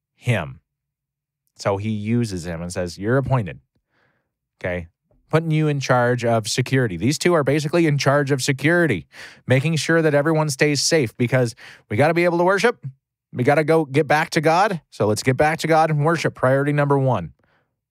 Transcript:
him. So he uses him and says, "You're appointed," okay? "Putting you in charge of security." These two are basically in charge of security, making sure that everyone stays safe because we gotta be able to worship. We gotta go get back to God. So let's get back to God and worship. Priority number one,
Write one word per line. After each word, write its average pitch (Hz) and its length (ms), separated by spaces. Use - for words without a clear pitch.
him. 80 440
So 101 200
he 104 120
uses 107 560
him 85 160
and 87 120
says, 90 240
"You're 110 200
appointed," 123 420
okay? 87 280
"Putting 160 220
you 156 160
in 143 120
charge 123 460
of 113 240
security." 127 480
These 127 220
two 175 140
are 151 100
basically 151 420
in 143 120
charge 139 340
of 135 100
security, 147 680
making 147 280
sure 165 260
that 151 140
everyone 156 340
stays 147 320
safe 156 340
because 123 400
we 107 60
gotta 147 180
be 175 120
able 170 140
to 180 40
worship. 196 420
We 123 120
gotta 147 200
go 160 220
get 139 220
back 151 240
to 165 100
God. 170 480
So - 160
let's 104 180
get 127 140
back 156 220
to 165 80
God 160 240
and 147 120
worship. 156 300
Priority 139 400
number 143 240
one, 113 360